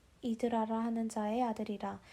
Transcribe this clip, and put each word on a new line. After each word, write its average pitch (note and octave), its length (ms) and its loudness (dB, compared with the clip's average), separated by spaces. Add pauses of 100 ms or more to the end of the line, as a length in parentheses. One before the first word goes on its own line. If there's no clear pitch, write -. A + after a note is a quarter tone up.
(200)
이드라라 A3+ 600 2
하는 A3+ 280 0
자의 A3 340 0
아들이라. G#3 560 -2 (140)